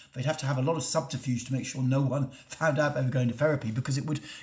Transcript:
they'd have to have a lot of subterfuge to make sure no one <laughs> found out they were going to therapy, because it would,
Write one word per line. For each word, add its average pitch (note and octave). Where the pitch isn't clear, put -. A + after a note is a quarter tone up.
they'd C3
have D#3
to C3+
have C3+
a C3
lot D#3+
of -
subterfuge B2+
to C3
make B2+
sure C3
no C3+
one C3+
<laughs> -
found D3+
out D3
they C3+
were C3
going B2
to A2+
therapy, D3
because C3
it -
would, D3